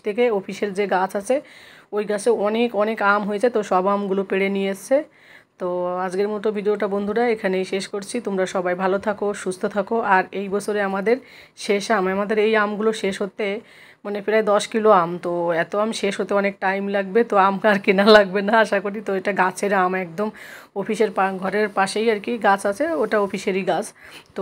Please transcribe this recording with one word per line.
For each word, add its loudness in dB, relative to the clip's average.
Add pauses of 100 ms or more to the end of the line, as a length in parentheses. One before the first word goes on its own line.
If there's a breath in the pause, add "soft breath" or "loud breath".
থেকে। 0
অফিসের -4
যে -2
গাছ 0
আছে, 0 (560 loud breath)
ওই -2
গাছে 0
অনেক 0
অনেক 0
আম 4
হয়েছে, 0
তো 0
সব 2
আমগুলো 0
পেড়ে -2
নিয়ে -2
এসছে। 0 (640 loud breath)
তো -4 (280)
আজকের -2
মতো -4
ভিডিওটা, -2
বন্ধুরা, -2
এখানেই -2
শেষ -4
করছি। -8
তোমরা -2
সবাই -2
ভালো 0
থাকো, -4
সুস্থ -6
থাকো। -4
আর 2
এই -6
বছরে -2
আমাদের 0 (400 loud breath)
শেষ -2
আম, 2
আমাদের 0
এই 2
আমগুলো 0
শেষ -4
হতে, -6 (440 loud breath)
মানে, -6
প্রায় 2
দশ 2
কিলো 4
আম। 6
তো -2
এত -2
আম 0
শেষ -2
হতে -4
অনেক 0
টাইম -2
লাগবে, 0
তো 0
আম 6
আর 4
কেনা 4
লাগবে 8
না 0
আশা 2
করি। -6
তো -6
এটা -2
গাছের 0
আম, 2
একদম -4 (480 loud breath)
অফিসের 0
পা-, 0
ঘরের -2
পাশেই 0
আর 0
কি -6
গাছ 2
আছে, 0
ওটা 0
অফিসেরই -2
গাছ। -2 (480 loud breath)
তো -8